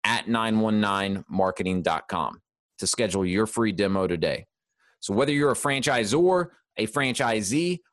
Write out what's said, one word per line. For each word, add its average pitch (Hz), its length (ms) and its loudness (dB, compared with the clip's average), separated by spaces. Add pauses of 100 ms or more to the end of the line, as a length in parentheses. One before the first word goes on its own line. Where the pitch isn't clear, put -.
at 113 240 0
nine 113 320 0
one 110 220 2
nine 98 480 0
marketing 92 540 -2
dot 82 260 -2
com 76 320 -6 (380)
to 95 100 -4
schedule 98 360 0
your 95 220 2
free 113 240 0
demo 95 380 0
today. 80 380 -2 (520)
So - 160 -6
whether 139 160 2
you're 143 220 2
a - 20 2
franchisor, 143 920 2 (300)
a 110 120 -2
franchisee, 131 880 0 (140)